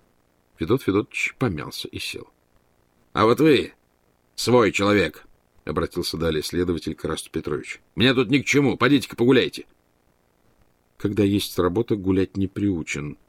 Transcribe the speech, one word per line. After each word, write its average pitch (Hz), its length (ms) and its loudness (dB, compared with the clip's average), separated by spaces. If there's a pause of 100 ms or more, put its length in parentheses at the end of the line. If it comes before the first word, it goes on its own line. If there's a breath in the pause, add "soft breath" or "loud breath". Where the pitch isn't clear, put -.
(560)
Федот 104 240 0
Федотович - 560 -2
помялся 78 500 -6
и - 120 -12
сел. - 280 -12 (880)
«А 104 120 2
вот 113 140 2
вы, 147 340 4 (640)
свой 113 360 2
человек», 98 560 0 (400)
обратился 80 500 -4
далее 78 260 -2
следователь 85 520 -2
к - 100 -10
Ирасту 80 260 -8
Петровичу. - 480 -8 (160)
«Мне 123 180 4
тут 127 160 0
ни 139 100 4
к - 60 -6
чему, 131 320 2
подите-ка 131 380 2
погуляйте». 117 500 2 (1300)
«Когда 104 260 0
есть 101 360 0
работа, 90 360 0
гулять 95 420 0
не 98 100 0
приучен», 80 720 -4 (120)